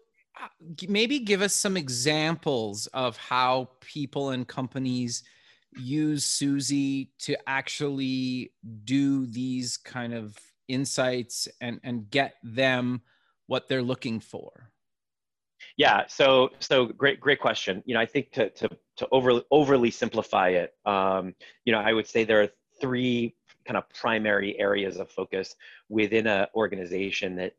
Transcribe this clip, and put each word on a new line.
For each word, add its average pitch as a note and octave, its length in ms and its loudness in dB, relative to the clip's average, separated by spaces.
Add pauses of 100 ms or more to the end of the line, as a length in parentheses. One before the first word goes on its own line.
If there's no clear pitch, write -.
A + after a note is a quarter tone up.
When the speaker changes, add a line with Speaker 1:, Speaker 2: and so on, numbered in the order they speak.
(400)
Speaker 1:
uh, A3 80 -14 (260)
g-, F#3 120 -12
maybe A3+ 320 0
give G3+ 220 0
us G3+ 140 2
some F#3+ 220 0
examples C#3 1120 -2
of B2+ 280 -4
how B2+ 540 0 (100)
people C#3 500 -6
and B2+ 160 -4
companies B2+ 760 -4 (560)
use D3 480 -2
Suzy C#3 840 -2 (100)
to C#3+ 160 -4 (120)
actually C3 1040 -4 (320)
do C3+ 420 2
these B2+ 520 -6
kind A#2+ 340 -10
of G#2+ 240 -10 (320)
insights B2+ 800 -2 (140)
and, A#2+ 200 -8
and A#2 280 -8
get C#3 320 0
them B2 580 0 (460)
what B2+ 220 -4
they're C3 140 0
looking A#2+ 380 -4
for. - 500 -18 (1080)
Speaker 2:
Yeah, A#2 300 6
so, C3 500 6
so C3 260 2
great, C3 360 0
great C#3 200 2
question. G#2+ 460 -2
You B2 80 -2
know, A2+ 60 2
I A#2 60 2
think - 260 -4
to, A2 180 0
to, - 180 -6 (300)
to - 140 -6
over-, B2+ 280 4 (100)
overly C#3 400 6
simplify G#2+ 600 0
it, F2 240 0 (100)
um, F#2+ 500 0 (300)
you A#2 80 2
know, A2 60 4
I G#2+ 160 2
would A2 120 0
say A2+ 180 2
there G#2+ 180 6
are G#2 80 2 (300)
three B2 540 0 (300)
kind G#2+ 140 -6
of - 120 -6
primary G#2+ 680 0
areas G2 400 0
of F#2+ 120 -10
focus F#2+ 440 -6 (340)
within A2 380 2
a G2+ 280 2
organization F#2+ 800 -2
that, F2+ 220 -6